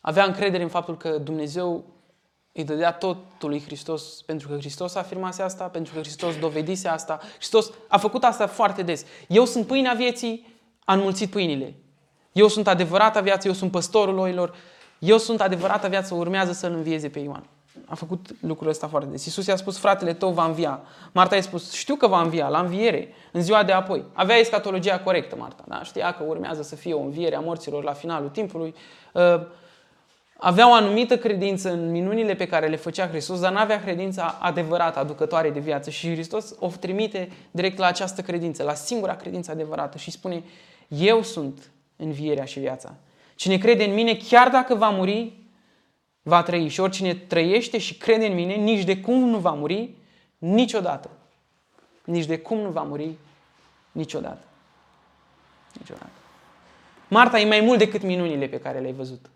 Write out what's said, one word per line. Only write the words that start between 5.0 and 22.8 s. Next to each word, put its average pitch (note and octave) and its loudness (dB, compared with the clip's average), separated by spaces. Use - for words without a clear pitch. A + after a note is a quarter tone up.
asta, F#3 -6
pentru E3 -10
că D#3+ -6
Hristos D#3 -6
dovedise D#3+ -4
asta. D#3 -6
Hristos A3 2
a G3+ 4
făcut A3 0
asta G#3 4
foarte G3 0
des. E3+ -4
„Eu G#3+ 8
sunt A#3+ -2
pâinea B3+ 2
vieții, A#3+ -4
a F#3+ 2
înmulțit G3 2
pâinile. D#3+ -2
Eu G#3 8
sunt G#3 2
adevărata G3 4
viață, G3 2
eu F#3+ 2
sunt F#3+ -2
păstorul F#3+ 2
oilor, F3+ -2
eu G#3 6
sunt A3 -2
adevărata G3 0
viață, F#3+ -2
urmează F3+ -2
să-l F3+ -4
învieze D#3+ -4
pe C#3+ -10
Ioan.” C#3+ -10
A - -10
făcut E3+ -10
lucrul D#3 -4
ăsta D#3 -4
foarte C#3 -2
des. C#3 -10
Iisus F#3 -6
i-a G3 2
spus, F#3+ -8
„Fratele F#3 2
tău F#3 0
va E3+ 2
învia.” D#3 -2
Marta F3+ 6
i-a G3 4
spus, F#3 -10
„Știu - -4
că C#4+ 2
va F#3+ 6
învia, D#3+ 0
la D3+ 2
înviere, F#3 -2